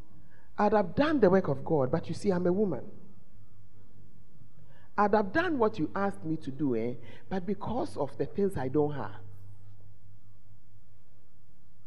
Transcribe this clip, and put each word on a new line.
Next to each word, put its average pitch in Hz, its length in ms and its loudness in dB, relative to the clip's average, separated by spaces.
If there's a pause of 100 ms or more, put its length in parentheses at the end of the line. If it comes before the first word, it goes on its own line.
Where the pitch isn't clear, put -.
(580)
I'd 208 140 4
have 208 240 4
done 294 240 4
the 196 100 10
work 185 160 6
of 135 180 0
God, 135 280 4
but 165 160 2
you 170 60 -2
see, - 160 0
I'm 180 180 4
a 175 40 6
woman. 180 320 2 (2250)
I'd 208 160 6
have 208 180 4
done 330 260 2
what 214 200 2
you 156 160 0
asked 196 300 0
me 160 140 0
to 139 120 -4
do, 135 260 0
eh? 120 180 0 (340)
But 185 180 0
because 214 500 -2
of 139 220 -2
the 143 80 0
things 196 300 0
I 131 120 -2
don't 147 240 2
have. 107 280 -2 (2750)